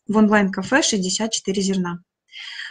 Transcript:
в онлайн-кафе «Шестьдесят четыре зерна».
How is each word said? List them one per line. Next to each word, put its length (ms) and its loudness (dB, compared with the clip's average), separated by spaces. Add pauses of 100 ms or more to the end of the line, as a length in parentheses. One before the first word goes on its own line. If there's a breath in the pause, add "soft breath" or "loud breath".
в 100 -2
онлайн-кафе 640 4
«Шестьдесят 520 -2
четыре 280 -4
зерна». 380 -2 (720 loud breath)